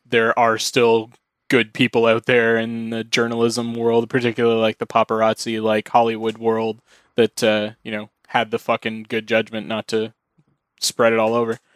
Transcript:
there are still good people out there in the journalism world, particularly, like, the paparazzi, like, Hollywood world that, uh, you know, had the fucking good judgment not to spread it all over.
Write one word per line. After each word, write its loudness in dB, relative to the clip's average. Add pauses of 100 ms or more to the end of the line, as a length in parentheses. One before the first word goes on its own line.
there 2
are 2
still 0 (360)
good 0
people 2
out 2
there 2
in -6
the -6
journalism -2
world, 0
particularly, 0
like, 0
the -8
paparazzi, 0
like, -2
Hollywood 0
world -2 (340)
that, 0
uh, 0 (100)
you -14
know, -10 (180)
had -2
the -2
fucking -4
good -6
judgment -2
not -6
to -4 (680)
spread 2
it 0
all 0
over. -2 (160)